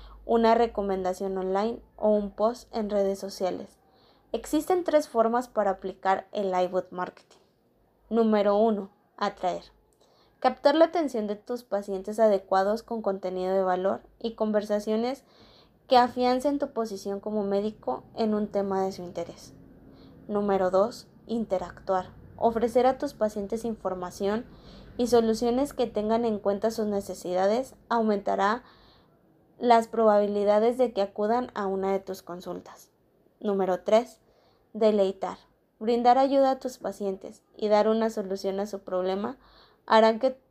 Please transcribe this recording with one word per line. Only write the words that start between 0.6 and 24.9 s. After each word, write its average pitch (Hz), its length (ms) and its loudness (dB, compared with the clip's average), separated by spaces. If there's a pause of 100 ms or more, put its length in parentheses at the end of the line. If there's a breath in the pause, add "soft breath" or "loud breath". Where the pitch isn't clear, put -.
online 196 440 -2 (160)
o 214 140 2
un 208 200 0
post 226 420 -2
en 214 160 -4
redes 196 300 0
sociales. 190 580 -6 (540 soft breath)
Existen 311 540 -2
tres 302 240 2
formas 233 400 0
para 202 220 0
aplicar 190 600 -4
el 190 260 -2
iBot 185 360 -2
Marketing. - 460 -10 (720)
Número 214 460 2
uno, 208 340 2 (280)
atraer. 180 480 -4 (720 soft breath)
Captar 262 360 2
la 320 100 8
atención 285 420 -2
de 208 80 -4
tus 240 280 -10
pacientes 196 580 -4
adecuados 202 640 4
con 233 180 -8
contenido 185 520 -4
de 190 100 2
valor 185 360 0 (180)
y 226 180 -8
conversaciones 214 880 -2 (640 soft breath)
que 254 80 6
afiancen 247 600 2
tu - 120 -4
posición 202 500 -6
como 214 240 -4
médico 202 640 -4 (100)
en 220 180 0
un 208 140 -2
tema 196 340 -2
de 190 120 -4
su 190 80 -14
interés. 170 520 -12 (760 loud breath)
Número 202 420 0
dos, 190 380 0 (180)
interactuar. 185 960 -6 (120)
Ofrecer 226 520 2
a 254 100 2
tus 277 160 -6
pacientes 214 500 -4
información 202 840 -4 (520 loud breath)